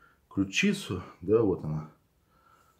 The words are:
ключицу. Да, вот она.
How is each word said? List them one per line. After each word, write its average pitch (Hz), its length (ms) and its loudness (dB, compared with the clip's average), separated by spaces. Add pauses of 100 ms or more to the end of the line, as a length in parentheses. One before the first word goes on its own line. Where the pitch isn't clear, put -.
(300)
ключицу. 98 720 -2 (180)
Да, 104 200 4
вот 95 220 0
она. 78 280 -6 (880)